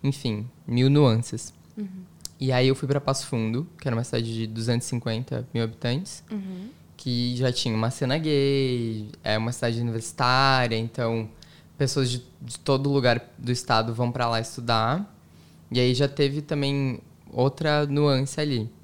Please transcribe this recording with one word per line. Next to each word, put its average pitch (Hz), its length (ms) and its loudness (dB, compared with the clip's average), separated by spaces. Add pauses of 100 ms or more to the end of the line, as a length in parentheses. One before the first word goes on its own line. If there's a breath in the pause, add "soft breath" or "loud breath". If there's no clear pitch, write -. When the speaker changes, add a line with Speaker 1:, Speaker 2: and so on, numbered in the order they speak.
Speaker 1:
enfim, 120 460 -2 (180)
mil 123 240 4
nuances. 123 600 4 (240)
Speaker 2:
Uhum. 208 100 -8 (540)
Speaker 1:
E 131 100 0
aí 127 180 4
eu 131 60 4
fui 131 140 -6
pra 139 120 2
Passo 135 260 -2
Fundo, 117 400 -2 (120)
que - 80 -6
era 127 80 0
uma 117 80 0
cidade 117 300 -2
de 113 140 -4
duzentos 113 400 -2
e - 40 -8
cinquenta 120 600 -4
mil 117 100 0
habitantes, 123 720 -4
Speaker 2:
Uhum. 190 360 -10 (280)
Speaker 1:
que 123 400 -2
já 127 160 0
tinha 117 240 0
uma 113 140 0
cena 131 280 -2
gay, 135 880 0 (140)
é 107 160 0
uma 113 140 -2
cidade 117 280 -2
universitária, 123 960 2
então 113 520 -2 (500 loud breath)
pessoas 135 320 0
de, 123 140 -6 (180)
de 120 160 -14
todo 139 320 2
lugar 127 300 4 (180)
do 120 140 -2
estado 117 420 2
vão 120 160 0
pra 123 180 -2
lá 113 120 0
estudar. 117 760 -2 (560 loud breath)
E 123 80 0
aí 123 160 4
já 135 140 2
teve 139 340 0
também 139 580 -2 (300)
outra 147 560 2
nuance 143 540 2
ali. 127 280 -2 (160)